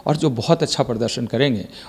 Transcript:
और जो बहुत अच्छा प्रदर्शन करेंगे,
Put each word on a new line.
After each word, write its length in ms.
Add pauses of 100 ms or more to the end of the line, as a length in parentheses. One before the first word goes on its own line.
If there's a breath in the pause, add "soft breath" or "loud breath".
और 120
जो 120
बहुत 340
अच्छा 200
प्रदर्शन 420
करेंगे, 400 (240 loud breath)